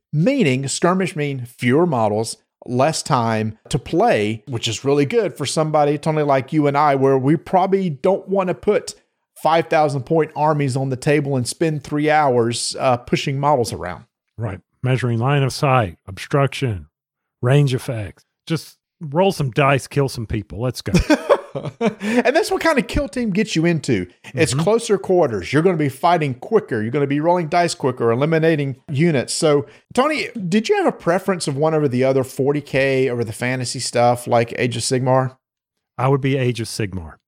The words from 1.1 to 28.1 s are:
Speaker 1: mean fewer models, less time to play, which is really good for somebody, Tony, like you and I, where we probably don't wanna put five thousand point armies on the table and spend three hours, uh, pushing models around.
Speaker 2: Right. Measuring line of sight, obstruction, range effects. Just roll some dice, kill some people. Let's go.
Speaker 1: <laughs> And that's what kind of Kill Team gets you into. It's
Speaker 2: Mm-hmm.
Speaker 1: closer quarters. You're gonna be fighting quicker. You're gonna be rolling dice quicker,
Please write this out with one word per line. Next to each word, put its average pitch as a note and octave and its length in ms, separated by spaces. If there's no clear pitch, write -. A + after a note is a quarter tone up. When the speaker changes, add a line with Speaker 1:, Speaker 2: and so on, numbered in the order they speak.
Speaker 1:
mean C#3 300
fewer C3 400
models, A2 500
less C3 360
time A2+ 560
to C#3 80
play, A#2 680
which A#2+ 220
is A2 160
really C#3+ 220
good G#3+ 280
for C#3+ 120
somebody, D3+ 500
Tony, D#3 260
like C3+ 300
you D3+ 140
and C#3+ 100
I, D3 180
where C3+ 220
we C3+ 200
probably F#3+ 520
don't G3 400
wanna F#3 260
put - 400
five D#3+ 260
thousand D3 340
point D#3 340
armies C#3+ 400
on C3+ 140
the B2+ 60
table C#3+ 400
and B2 120
spend D#3 340
three D3+ 280
hours, B2 680
uh, B2+ 200
pushing C#3 420
models C#3+ 320
around. F2 320
Speaker 2:
Right. G2 240
Measuring A#2+ 360
line C#3 240
of C3 120
sight, B2+ 420
obstruction, A#2 800
range C3+ 340
effects. A2 500
Just - 300
roll F3 320
some C#3 180
dice, C#3 360
kill C#3 220
some A2+ 180
people. G2+ 340
Let's B2+ 220
go. - 160
Speaker 1:
<laughs> - 40
And A#3+ 340
that's F4+ 160
what F#4+ 100
kind D#4+ 180
of A3 100
Kill C#4+ 200
Team A#3+ 220
gets G#3+ 240
you D#3+ 100
into. C3+ 440
It's C3 180
Speaker 2:
Mm-hmm. C#3 100
Speaker 1:
closer G#3+ 360
quarters. C#3+ 540
You're D3 100
gonna F3+ 140
be D3+ 120
fighting D#3 460
quicker. B2+ 480
You're A2 80
gonna C#3+ 160
be C#3+ 140
rolling E3+ 280
dice F3 260
quicker, B2 360